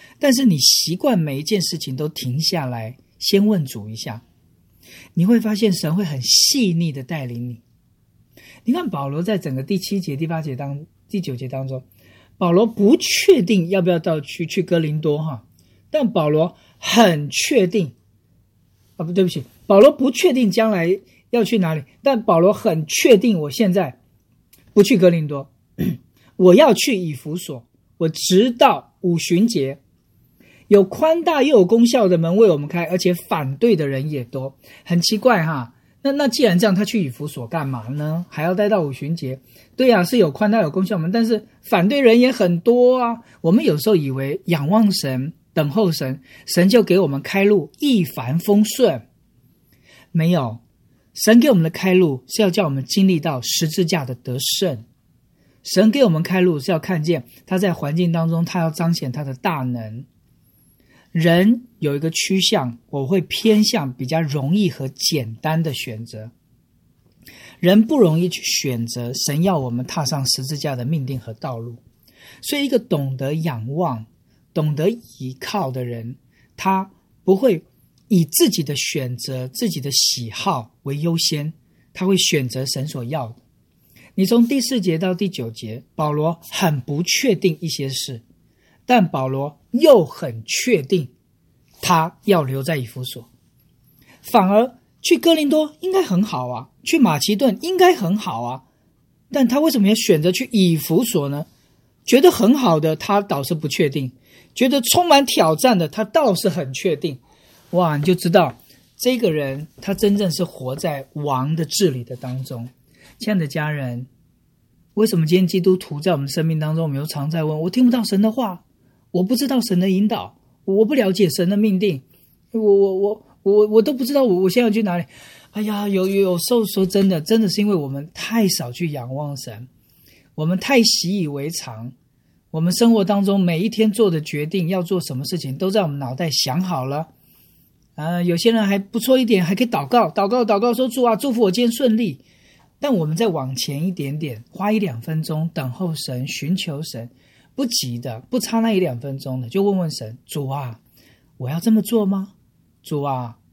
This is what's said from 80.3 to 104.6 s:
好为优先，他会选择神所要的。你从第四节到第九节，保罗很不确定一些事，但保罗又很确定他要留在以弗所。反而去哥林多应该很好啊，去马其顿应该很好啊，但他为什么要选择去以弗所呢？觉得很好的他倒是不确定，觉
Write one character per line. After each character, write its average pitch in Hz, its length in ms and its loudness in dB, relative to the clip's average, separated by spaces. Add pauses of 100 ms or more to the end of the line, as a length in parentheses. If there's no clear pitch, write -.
好 139 520 -4
为 139 160 -6
优 165 180 0
先， 156 380 -4 (400)
他 185 100 -6
会 196 140 2
选 143 280 0
择 131 200 -6
神 135 200 -6
所 139 180 -10
要 131 240 -8
的。 113 80 -18 (800)
你 190 100 2
从 233 200 4
第 269 140 0
四 240 220 -2
节 170 160 0
到 180 160 -2
第 185 160 -2
九 117 200 -8
节， 113 320 -12 (120)
保 151 180 -4
罗 156 260 -2 (120)
很 151 280 -2
不 143 240 -6
确 220 320 0
定 170 260 0
一 170 80 -6
些 143 200 -6
事， 131 340 -10 (640)
但 233 220 4
保 131 220 -4
罗 139 320 -6 (120)
又 247 340 6
很 117 400 -10
确 - 340 -2
定 147 300 -2 (720)
他 165 420 0
要 185 180 2
留 135 200 -4
在 151 160 -4
以 123 80 -8
弗 127 180 -12
所。 - 240 -16 (920)
反 190 260 2
而 226 300 2 (240)
去 339 160 4
哥 330 160 4
林 294 160 0
多 302 300 0
应 370 120 -4
该 381 100 2
很 190 200 0
好 127 260 -6
啊， 123 220 -10 (120)
去 - 160 0
马 180 200 4
其 202 180 0
顿 202 240 0
应 370 160 -4
该 359 180 6
很 185 220 -2
好 120 280 -6
啊， 123 200 -10 (640)
但 277 160 2
他 247 140 2
为 311 100 2
什 254 120 0
么 196 40 4
要 208 80 6
选 165 280 2
择 180 100 2
去 247 180 -4
以 180 280 2
弗 165 260 0
所 147 240 -2
呢？ 147 160 -6 (640)
觉 240 120 6
得 349 120 8
很 233 240 4
好 208 260 2
的 156 160 -2
他 202 240 0
倒 190 220 -4
是 135 120 -4
不 151 140 -6
确 147 220 0
定， 135 200 -6 (440)
觉 254 120 2